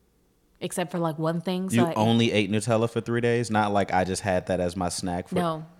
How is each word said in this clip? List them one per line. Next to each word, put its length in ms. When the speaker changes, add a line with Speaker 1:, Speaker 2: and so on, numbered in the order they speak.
Speaker 1:
Except 300
for, 80
like, 200
one 220
thing. 280
So 60
Speaker 2:
You 100
Speaker 1:
I 80
Speaker 2:
only 380
ate 180
Nutella 400
for 120
three 200
days? 300
Not 220
like, 200
"I 120
just 160
had 260
that 120
as 160
my 140
snack 380
for" 80
Speaker 1:
No, 300